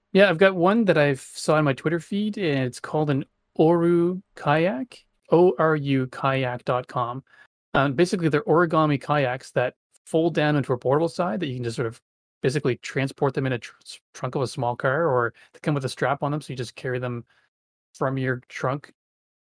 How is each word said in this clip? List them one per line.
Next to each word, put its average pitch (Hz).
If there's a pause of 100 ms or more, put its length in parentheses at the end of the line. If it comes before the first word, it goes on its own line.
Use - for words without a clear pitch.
(120)
Yeah, 190
I've 165
got 190
one 196
that 175
I 143
saw -
on 156
my 139
Twitter 160
feed, 208
and 143
it's 123
called 151
an 139 (340)
Oru 170 (140)
Kayak, 180 (260)
O 180
R 160
U 139
kayak 131
dot 123
com. 127 (500)
Um, 143
basically, 175
they're 147
origami 156
kayaks 135
that 127 (300)
fold 160
down 151
into 135
a 123
portable 151
side 185
that 156
you 127
can 123
just 117
sort 117
of 117 (420)
basically 135
transport -
them 135
in 131
a 117
tr-, - (400)
trunk 131
of 139
a 120
small 120
car, 143
or 123 (200)
they -
come 151
with 135
a 120
strap 139
on 143
them, 151
so 147
you 123
just 123
carry 127
them 123 (720)
from 135
your 127
trunk - (540)